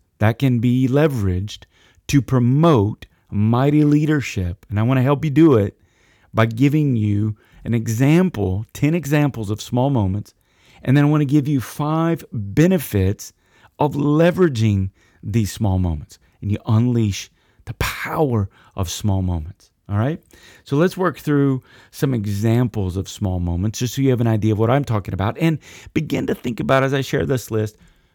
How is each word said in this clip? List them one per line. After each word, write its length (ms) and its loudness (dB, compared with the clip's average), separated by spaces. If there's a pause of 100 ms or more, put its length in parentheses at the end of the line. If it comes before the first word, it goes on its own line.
(200)
that 200 0
can 200 2
be 280 2
leveraged 760 0 (440)
to 140 2
promote 840 2 (240)
mighty 540 2
leadership. 840 0
And 100 -2
I 40 0
wanna 180 2
help 220 0
you 80 -2
do 240 6
it 240 0 (540)
by 120 2
giving 500 2
you 400 0 (280)
an 100 -4
example, 1000 0
ten 200 0
examples 560 -2
of 120 -6
small 280 -2
moments. 440 -2 (500)
And 140 2
then 80 4
I 40 4
wanna 160 2
give 220 0
you 140 0
five 680 -4
benefits 1040 0 (460)
of 140 0
leveraging 960 2 (340)
these 280 -2
small 280 0
moments. 400 -4 (220)
And 100 -4
you 140 -2
unleash 640 0 (360)
the 100 -14
power 760 -2 (260)
of 140 -4
small 320 -2
moments. 500 -6 (180)
All 80 -2
right? 260 -2 (400)
So 140 -2
let's 180 2
work 240 -4
through 440 0 (280)
some 220 -2
examples 840 0
of 140 -6
small 300 -4
moments 400 -4
just 140 -4
so 80 -4
you 80 2
have 120 0
an 60 0
idea 260 0
of 60 -2
what 100 2
I'm 160 0
talking 280 -4
about 240 -4
and 220 0 (340)
begin 340 -4
to 80 -2
think 240 -8
about, 240 2
as 100 -2
I 80 -2
share 240 -2
this 260 -4
list, 260 -4 (380)